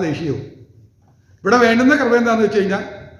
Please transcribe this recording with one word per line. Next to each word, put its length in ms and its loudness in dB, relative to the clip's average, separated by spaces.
ദേഷ്യവും. 360 -4
ഇവിടെ 220 2
വേണ്ടുന്ന 340 4
കൃപ 200 0
എന്താന്ന് 260 0
വെച്ച് 160 0
കഴിഞ്ഞാൽ 220 -4